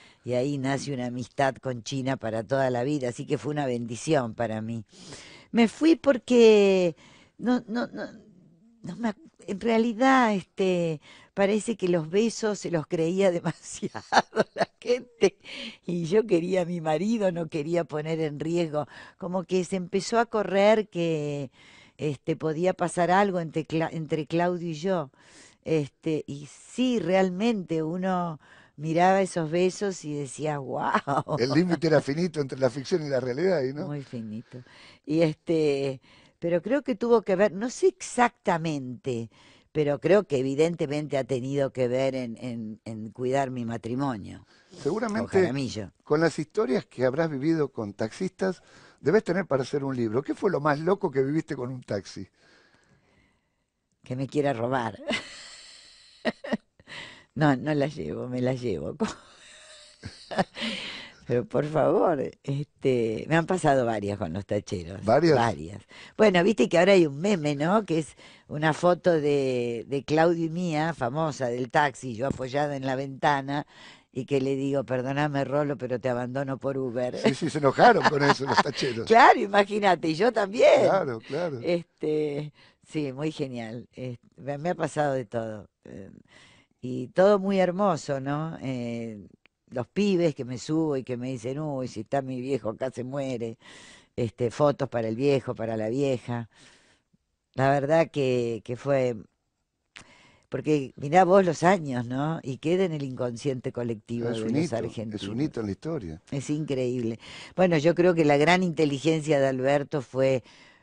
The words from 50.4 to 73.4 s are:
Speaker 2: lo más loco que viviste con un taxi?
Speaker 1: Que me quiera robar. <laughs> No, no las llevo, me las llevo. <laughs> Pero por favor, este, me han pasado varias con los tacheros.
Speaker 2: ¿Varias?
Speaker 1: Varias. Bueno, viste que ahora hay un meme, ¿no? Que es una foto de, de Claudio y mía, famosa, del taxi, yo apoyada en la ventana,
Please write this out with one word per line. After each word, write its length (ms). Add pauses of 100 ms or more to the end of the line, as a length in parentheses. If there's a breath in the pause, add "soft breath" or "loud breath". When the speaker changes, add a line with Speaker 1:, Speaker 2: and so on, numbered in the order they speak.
Speaker 2:
lo 100
más 200
loco 300
que 120
viviste 320
con 160
un 120
taxi? 440 (1800 soft breath)
Speaker 1:
Que 140
me 100
quiera 280
robar. 520
<laughs> 60 (2250 loud breath)
No, 220
no 180
las 200
llevo, 340
me 140
las 180
llevo. 380
<laughs> 2250
Pero 200
por 180
favor, 560 (220)
este, 840
me 80
han 100
pasado 400
varias 320
con 140
los 120
tacheros. 600
Speaker 2:
¿Varias? 320
Speaker 1:
Varias. 460 (360 loud breath)
Bueno, 240
viste 260
que 100
ahora 140
hay 140
un 140
meme, 340
¿no? 320
Que 140
es 160 (320 loud breath)
una 260
foto 380
de, 760
de 160
Claudio 420
y 40
mía, 440
famosa, 520
del 240
taxi, 460
yo 100
apoyada 500
en 80
la 120
ventana, 720 (460 loud breath)